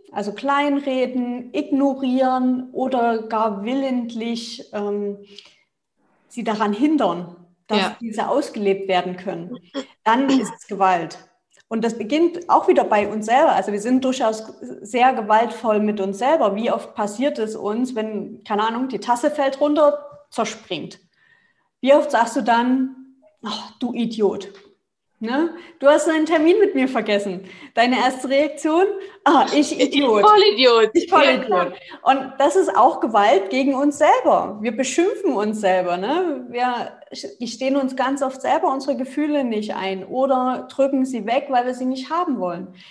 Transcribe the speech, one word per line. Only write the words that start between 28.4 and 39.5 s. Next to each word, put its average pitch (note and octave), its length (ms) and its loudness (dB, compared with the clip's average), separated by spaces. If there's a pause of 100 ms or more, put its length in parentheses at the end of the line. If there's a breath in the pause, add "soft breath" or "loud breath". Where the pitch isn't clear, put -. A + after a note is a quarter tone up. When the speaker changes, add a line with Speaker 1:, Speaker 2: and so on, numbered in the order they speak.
Speaker 1:
„Ah, C#4+ 220 6 (100)
ich D4 240 2
Speaker 2:
Ich - 80 4
Speaker 1:
Idiot.“ C4+ 380 4
Speaker 2:
Vollidiot. B3 680 6
Speaker 1:
Ich - 160 0
Vollidiot. D4+ 320 4
Speaker 2:
Ja, - 40 -8
klar. A#3 260 0 (320 loud breath)
Speaker 1:
Und C4+ 340 2
das C#4+ 200 2
ist E4 180 2
auch B3+ 240 4
Gewalt A3+ 500 2
gegen C4+ 260 0
uns C#4+ 220 0
selber. D4 640 2
Wir A3+ 140 -4
beschimpfen E4+ 580 0
uns G#3+ 280 -2
selber. F#3 360 2
Ne? C4+ 520 -2
Wir A#3+ 500 -4 (400)
gestehen C4 380 -2
uns C4 180 -2
ganz C4+ 260 -2
oft C4 200 -4
selber C#4+ 300 0
unsere C4+ 260 -2
Gefühle C#4+ 480 -2
nicht G#3+ 280 -4